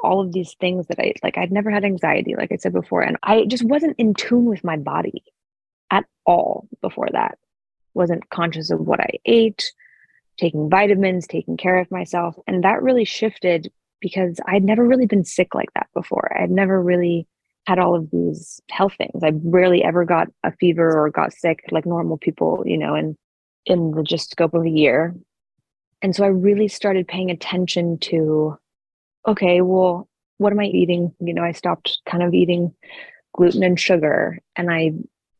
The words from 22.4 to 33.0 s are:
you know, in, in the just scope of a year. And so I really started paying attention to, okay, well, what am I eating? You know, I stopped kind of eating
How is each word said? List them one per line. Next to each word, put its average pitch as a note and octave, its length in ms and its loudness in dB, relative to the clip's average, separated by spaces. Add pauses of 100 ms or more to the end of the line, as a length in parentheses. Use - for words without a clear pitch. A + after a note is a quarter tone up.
you F3 120 0
know, D3+ 180 -2
in, D#3 220 -4 (480)
in E3+ 260 0
the D#3 120 -2
just D#3 280 -6
scope D#3+ 220 -2
of E3 100 2
a E3 60 0
year. D#3 460 2 (840)
And F#3+ 140 -2
so G3 80 0
I G3+ 40 4
really G3+ 400 2
started F#3+ 400 -2
paying F#3 240 -6
attention E3+ 680 -2
to, D#3 560 0 (720)
okay, F3+ 340 2
well, F#3 460 2 (300)
what G3+ 160 2
am G#3 60 0
I G#3 60 0
eating? F3 540 0
You E3+ 140 -6
know, E3+ 80 -2
I E3+ 120 -2
stopped - 520 -4
kind F3 160 -2
of F3 140 0
eating F3 360 2 (600)